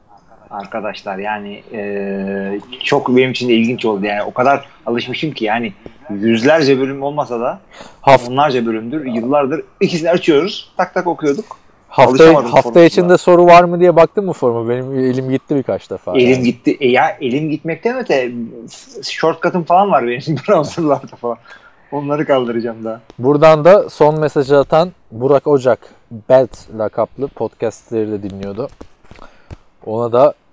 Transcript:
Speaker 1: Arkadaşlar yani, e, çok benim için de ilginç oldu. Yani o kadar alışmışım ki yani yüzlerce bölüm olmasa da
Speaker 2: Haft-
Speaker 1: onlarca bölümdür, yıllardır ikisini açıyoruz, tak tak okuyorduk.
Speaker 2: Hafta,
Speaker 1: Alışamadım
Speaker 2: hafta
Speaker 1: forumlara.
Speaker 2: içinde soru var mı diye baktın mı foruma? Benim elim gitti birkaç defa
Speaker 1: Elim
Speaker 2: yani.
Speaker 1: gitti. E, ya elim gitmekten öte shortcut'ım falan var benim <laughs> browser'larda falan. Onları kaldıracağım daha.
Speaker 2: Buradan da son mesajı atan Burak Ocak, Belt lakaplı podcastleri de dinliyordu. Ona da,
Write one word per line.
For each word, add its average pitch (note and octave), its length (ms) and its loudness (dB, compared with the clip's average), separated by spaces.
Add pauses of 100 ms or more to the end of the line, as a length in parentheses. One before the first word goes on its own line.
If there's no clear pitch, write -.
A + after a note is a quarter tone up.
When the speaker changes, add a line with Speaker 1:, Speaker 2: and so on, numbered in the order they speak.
(500)
Speaker 1:
Arkadaşlar G2+ 680 -10
yani, G#2 460 -10 (100)
e, G2 840 -6 (240)
çok C#3 320 -2
benim C3 160 2
için B2 180 -6
de A#2+ 40 4
ilginç A2+ 320 0
oldu. G#2 200 -2
Yani G#2 180 -6
o G#2 100 -10
kadar C3 360 0 (160)
alışmışım A#2+ 460 -6
ki A2 140 -8
yani A2 280 -4 (360)
yüzlerce B2 680 2
bölüm C3+ 240 -6
olmasa C#3 360 -6
da D3 200 -6 (420)
Speaker 2:
Haft- B2+ 300 4
Speaker 1:
onlarca C3 340 0
bölümdür, A#2 400 -6
yıllardır C3 560 -2 (180)
ikisini E3 300 -2
açıyoruz, E3+ 680 0
tak F#3 160 -4
tak F3+ 140 -4
okuyorduk. D#3 500 -6 (320)
Speaker 2:
Hafta, B2+ 220 4
Speaker 1:
Alışamadım C3+ 400 6
Speaker 2:
hafta C#3 100 4
Speaker 1:
forumlara. B2 240 4
Speaker 2:
içinde F3 320 4
soru F3 280 6
var F3 180 10
mı F3 160 -2
diye F3 160 4
baktın E3 300 2
mı F3 80 -4
foruma? A#2 360 -2
Benim C3 300 -4
elim C3 300 -2
gitti C3+ 260 -2
birkaç A2 340 -4
defa F#2+ 220 -10
Speaker 1:
Elim B2 200 2
Speaker 2:
yani. C3 120 0
Speaker 1:
gitti. B2 360 -2
E, C#3 80 0
ya B2 340 2
elim D3 280 -4
gitmekten D#3+ 480 -6
öte C3+ 340 -2 (720)
shortcut'ım E3 600 -4
falan F#3 280 2
var B2+ 160 0
benim A#2+ 140 -6
<laughs> D3+ 260 -8
browser'larda D#3 680 -2
falan. A#2 220 -8 (540)
Onları D3 340 -6
kaldıracağım A#2 600 -4
daha. A2+ 160 -12 (180)
Speaker 2:
Buradan D3 460 4
da F#3+ 240 6
son D#3 300 2
mesajı C#3+ 380 0
atan D#3+ 340 0 (200)
Burak C3+ 360 0
Ocak, B2+ 320 0 (500)
Belt C3 280 2 (200)
lakaplı A2 500 -6
podcastleri A2 840 -8
de G#2 120 -8
dinliyordu. G2 440 -10 (1160)
Ona A2+ 260 -4
da, B2+ 220 4 (200)